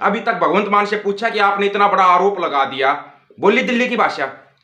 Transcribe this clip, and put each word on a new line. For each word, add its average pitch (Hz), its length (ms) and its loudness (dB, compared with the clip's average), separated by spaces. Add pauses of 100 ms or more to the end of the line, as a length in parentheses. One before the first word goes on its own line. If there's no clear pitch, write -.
अभी 202 180 0
तक 226 140 -2
भगवंत 175 340 0
मान 202 180 2
से 208 120 -4
पूछा 208 320 -4
कि 214 100 -4
आपने 202 260 0
इतना 202 220 2
बड़ा 190 160 2
आरोप 185 360 2
लगा 143 260 0
दिया? 131 440 -2 (300)
बोली 208 220 2
दिल्ली 240 260 -2
की 240 100 -4
भाषा, 151 320 -2 (340)